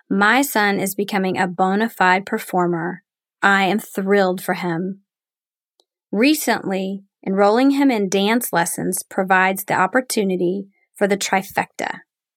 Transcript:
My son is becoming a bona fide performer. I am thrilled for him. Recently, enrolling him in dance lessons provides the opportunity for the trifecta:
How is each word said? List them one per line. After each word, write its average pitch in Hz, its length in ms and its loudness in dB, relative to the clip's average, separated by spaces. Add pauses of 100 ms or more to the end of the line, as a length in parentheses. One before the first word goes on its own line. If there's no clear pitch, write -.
My 208 320 4
son 208 380 0
is 196 160 -4
becoming 190 420 -2
a 190 100 0
bona 190 420 0
fide 185 360 2
performer. 175 760 -4 (400)
I 196 220 4
am 190 120 0
thrilled 190 640 0
for 180 140 -4
him. 180 460 -6 (1120)
Recently, 196 920 0 (240)
enrolling 208 440 4
him 277 200 4
in 208 180 0
dance 202 420 0
lessons 175 520 -2
provides 190 640 0
the - 100 -2
opportunity 190 920 -2 (260)
for 202 100 0
the 202 120 2
trifecta: - 840 -4 (380)